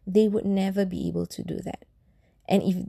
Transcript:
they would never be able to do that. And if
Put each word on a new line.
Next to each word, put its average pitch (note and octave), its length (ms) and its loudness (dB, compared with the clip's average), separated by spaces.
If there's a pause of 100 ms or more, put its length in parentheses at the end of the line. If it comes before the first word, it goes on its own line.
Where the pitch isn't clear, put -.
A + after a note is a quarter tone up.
they G#3+ 220 4
would G3+ 180 0
never G3 380 0
be F3+ 240 -4
able F3 180 -2
to - 160 -10
do - 180 -8
that. - 240 -10 (640)
And G3 140 4
if F#3 140 0 (120)